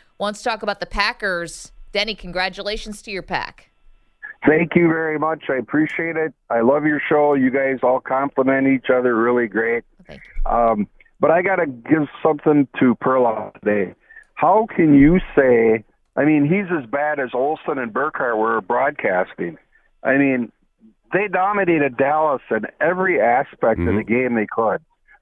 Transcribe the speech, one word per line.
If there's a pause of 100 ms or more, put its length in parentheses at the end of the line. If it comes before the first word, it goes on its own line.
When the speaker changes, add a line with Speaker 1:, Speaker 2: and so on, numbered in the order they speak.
(200)
Speaker 1:
wants
to
talk
about
the
Packers. (200)
Denny,
congratulations
to
your
pack. (760)
Speaker 2:
Thank
you
very
much.
I
appreciate
it. (160)
I
love
your
show.
You
guys
all
compliment
each
other.
Really
great. (200)
Speaker 1:
Thank (240)
Speaker 2:
you.
Um, (320)
but
I
gotta
give (140)
something (120)
to
Perloff
today. (400)
How (100)
can
you (160)
say, (340)
I
mean,
he's (120)
as
bad
as
Olsen
and
Burkhardt
were
broadcasting. (460)
I
mean, (600)
they
dominated
Dallas
in (160)
every
aspect
of
the (120)
Speaker 3:
Mm-hmm.
Speaker 2:
game
they
could. (400)